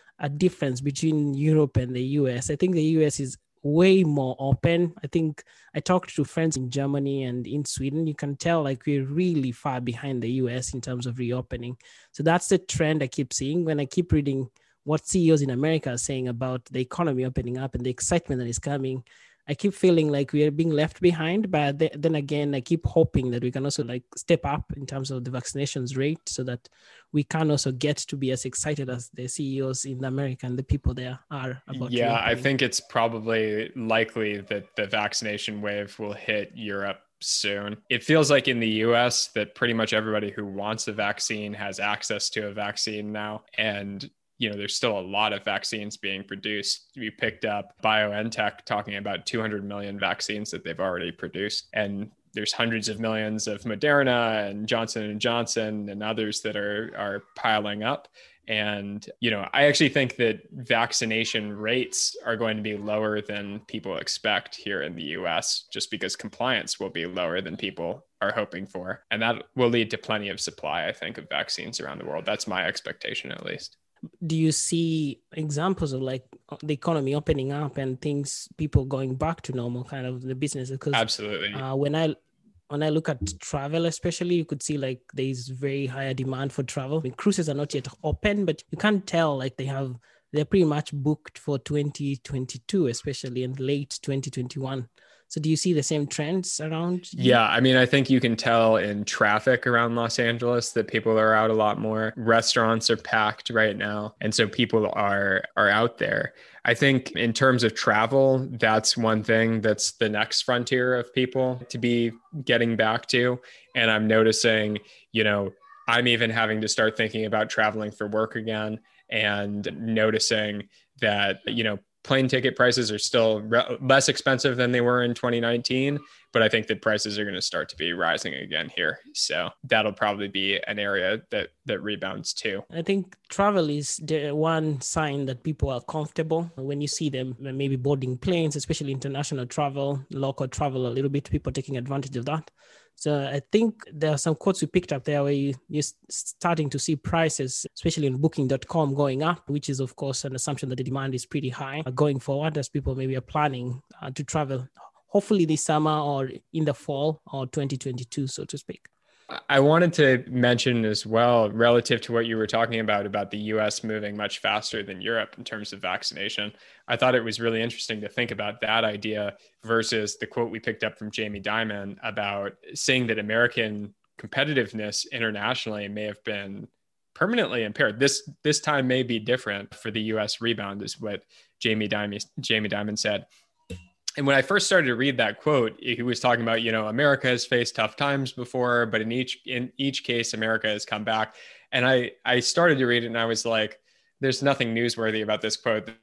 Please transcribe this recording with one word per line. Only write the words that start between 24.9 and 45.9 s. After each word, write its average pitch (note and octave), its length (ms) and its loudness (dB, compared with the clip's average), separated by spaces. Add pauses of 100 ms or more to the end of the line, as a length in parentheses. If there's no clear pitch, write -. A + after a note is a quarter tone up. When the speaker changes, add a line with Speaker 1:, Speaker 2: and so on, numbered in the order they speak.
Speaker 1:
of C3 140 -4
the B2 80 -6
vaccinations C3 680 -4
rate D3 300 0
so - 160 -6
that B2 260 -8 (420)
we D3 120 2
can D#3+ 260 0
also C#3+ 220 2
get C#3+ 260 0
to - 180 -6
be C3+ 140 -2
as C3 160 -2
excited C#3 460 -4
as B2 180 -8
the B2+ 180 -10
C C3+ 280 -4
E C3+ 80 -2
Os C3 220 -4
in C3 180 -8
America C3 420 -4
and B2 100 -4
the C3 60 -4
people C3 320 0
there B2+ 240 -8 (140)
are C3 360 -8
about B2+ 240 -6
Speaker 2:
Yeah, A#2 220 4
I A2+ 140 2
Speaker 1:
reopening. A#2+ 160 2
Speaker 2:
think C3+ 180 2
it's B2 180 2
probably A2 960 0
likely A2+ 680 0
that G2+ 340 -8
the G#2+ 100 0
vaccination G#2 800 -4
wave G#2 340 -6
will G#2 160 -6
hit G#2 400 -4
Europe G2+ 460 -6 (200)
soon. G2+ 580 -2 (120)
It A#2+ 140 0
feels D3+ 260 6
like C#3 180 6
in B2 120 2
the A2+ 100 2 (160)
U A#2 100 6
S A#2+ 380 2
that G#2 220 -4
pretty A#2+ 180 0
much A2+ 200 0
everybody G#2+ 360 0
who G#2 160 -8
wants G2+ 420 -6
a A2 60 -6
vaccine G#2 600 -4
has G2+ 260 -8
access G#2 520 -2
to G#2 180 -4
a G2+ 40 -10
vaccine G#2 580 -6
now. G#2+ 340 -8 (120)
And, G2+ 500 -4 (300)
you A#2 120 -2
know, G#2 60 -6
there's G2+ 200 -6
still A2 220 0
a F#2+ 40 -4
lot G2+ 320 0
of G2+ 100 -6
vaccines G#2 540 -4